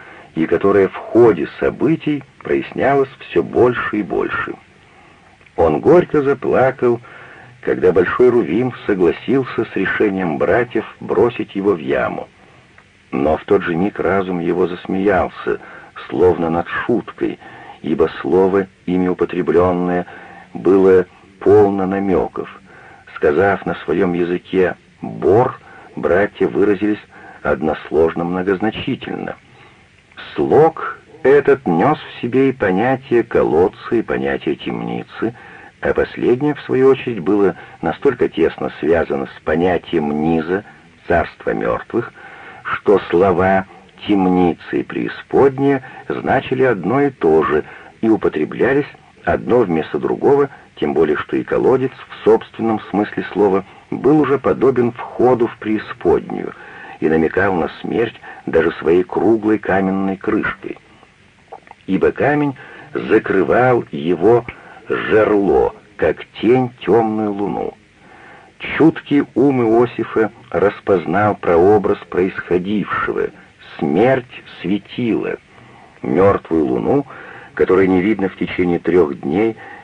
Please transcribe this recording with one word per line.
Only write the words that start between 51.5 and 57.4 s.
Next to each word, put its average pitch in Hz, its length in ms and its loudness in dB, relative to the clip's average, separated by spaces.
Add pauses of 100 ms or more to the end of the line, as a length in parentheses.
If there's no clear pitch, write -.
в - 320 -20
собственном 110 560 0 (100)
смысле 95 420 -2
слова 95 340 2 (240)
был 139 320 2
уже 139 160 0
подобен 120 540 2
входу 120 560 0
в - 100 -12
преисподнюю 62 960 -4 (460)
и 78 100 0
намекал 80 440 0